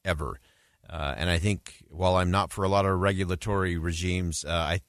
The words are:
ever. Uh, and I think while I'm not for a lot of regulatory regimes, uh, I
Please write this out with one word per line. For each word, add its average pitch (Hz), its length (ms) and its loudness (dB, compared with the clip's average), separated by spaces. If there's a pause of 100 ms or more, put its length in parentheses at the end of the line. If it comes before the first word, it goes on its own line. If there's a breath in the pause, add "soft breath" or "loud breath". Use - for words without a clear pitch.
ever. 76 340 -4 (480 soft breath)
Uh, 73 300 -6
and 80 140 -2
I 85 80 4
think 98 500 -2
while 92 280 2
I'm 90 140 4
not 95 220 2
for 101 120 -2
a 95 40 2
lot 98 160 4
of 95 160 2
regulatory 95 800 0
regimes, 87 640 -2
uh, 73 60 -8
I 85 380 0